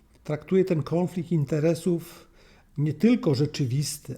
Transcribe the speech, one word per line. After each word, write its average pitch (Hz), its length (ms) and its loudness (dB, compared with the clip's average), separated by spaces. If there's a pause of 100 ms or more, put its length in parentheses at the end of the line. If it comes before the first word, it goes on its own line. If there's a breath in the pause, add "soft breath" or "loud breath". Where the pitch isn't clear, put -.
(240)
Traktuje 175 400 0
ten 170 180 0
konflikt 175 500 -2
interesów 165 960 0 (480 soft breath)
nie 147 160 0
tylko 214 400 4
rzeczywisty, 143 840 -2